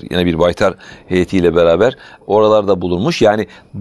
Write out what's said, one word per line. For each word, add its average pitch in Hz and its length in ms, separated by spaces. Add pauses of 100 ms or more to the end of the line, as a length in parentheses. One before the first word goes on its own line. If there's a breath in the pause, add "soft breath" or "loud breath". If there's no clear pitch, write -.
(120)
yine 90 140
bir 82 140
baytar 87 340 (340 loud breath)
heyetiyle 90 480
beraber 87 400 (320 loud breath)
oralarda 104 540
bulunmuş. 92 400
Yani 107 260 (340 loud breath)